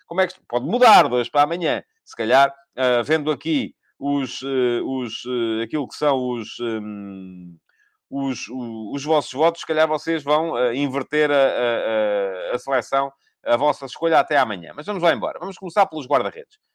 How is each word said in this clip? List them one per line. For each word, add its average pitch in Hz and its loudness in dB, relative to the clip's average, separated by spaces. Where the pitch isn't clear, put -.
como 180 -2
é 180 2
que - -14
isto - -20
pode 120 -2
mudar 202 6
de 123 -2
hoje 123 0
para 147 2
amanhã. 151 -2
Se - -20
calhar, 131 4
ah, 123 2
vendo 147 0
aqui 143 -2
os, 139 -4
eh, 127 0
os, 127 -6
eh, 117 -2
aquilo 127 -4
que - -18
são 135 0
os, 117 -8
hum, 98 -8
os, 135 -4
o, 113 -8
os 139 -6
vossos 151 0
votos, 160 0
se - -14
calhar 160 2
vocês 156 -4
vão, 151 0
eh, 120 2
inverter 143 0
a, 143 2
a, 107 0
a, 120 0
a - -12
seleção, 135 -2
a 117 2
vossa 139 0
escolha 160 2
até 143 2
amanhã. 98 0
Mas 143 -12
vamos 190 -4
lá 170 4
embora. - -4
Vamos 180 -8
começar 190 0
pelos 147 -10
guarda-redes. 107 -2